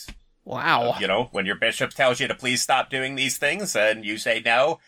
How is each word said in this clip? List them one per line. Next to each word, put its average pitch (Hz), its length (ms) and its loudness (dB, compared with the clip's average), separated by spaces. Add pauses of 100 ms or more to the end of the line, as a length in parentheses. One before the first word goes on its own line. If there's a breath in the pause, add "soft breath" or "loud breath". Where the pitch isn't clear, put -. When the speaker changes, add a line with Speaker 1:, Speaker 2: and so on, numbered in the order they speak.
(440)
Speaker 1:
Wow. 120 540 0
Speaker 2:
you 101 80 -2
know, 104 240 0
when 95 160 -4
your 101 80 -2
bishop 117 380 -2
tells 127 260 2
you 131 80 0
to 110 80 -4
please 123 280 -2
stop 131 280 0
doing 135 240 -4
these 135 240 -2
things 160 380 -2
and 110 280 2
you 107 140 -4
say 113 260 0
no, 131 440 4